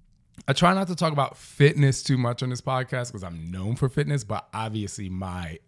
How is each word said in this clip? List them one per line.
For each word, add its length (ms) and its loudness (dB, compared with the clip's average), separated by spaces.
I 60 2
try 220 6
not 140 2
to 60 -4
talk 200 0
about 240 0
fitness 640 4
too 160 2
much 240 -2
on 80 -2
this 100 -6
podcast 500 -4
'cause 140 -10
I'm 260 -10
known 240 -4
for 140 0
fitness, 340 -2
but 300 -6
obviously 560 -6
my 600 -6